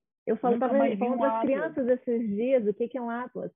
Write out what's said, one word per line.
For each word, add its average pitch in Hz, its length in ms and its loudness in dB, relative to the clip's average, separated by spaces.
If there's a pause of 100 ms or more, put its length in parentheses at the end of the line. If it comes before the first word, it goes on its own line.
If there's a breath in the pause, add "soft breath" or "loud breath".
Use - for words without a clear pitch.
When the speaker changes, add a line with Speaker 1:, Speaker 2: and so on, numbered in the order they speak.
(280)
Speaker 1:
Eu 220 100 0
falo, 240 180 2
Speaker 2:
Nunca 240 120 0
Speaker 1:
tava 277 120 2
Speaker 2:
mais 269 140 2
vi 196 40 -2
Speaker 1:
falando 240 180 0
Speaker 2:
um 240 40 -2
Speaker 1:
pras 269 160 2
Speaker 2:
Atlas. 226 160 0
Speaker 1:
crianças 285 360 0
esses 240 420 0
dias 226 380 2
o 208 60 2
que 233 140 -4
que 247 100 -10
é 247 40 -6
um 233 100 -6
Atlas. 233 440 -8